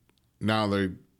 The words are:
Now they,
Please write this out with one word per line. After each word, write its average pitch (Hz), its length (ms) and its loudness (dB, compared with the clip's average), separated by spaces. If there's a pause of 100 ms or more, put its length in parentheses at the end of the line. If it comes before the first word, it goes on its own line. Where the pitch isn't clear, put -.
(400)
Now 107 280 0
they, 98 220 0 (300)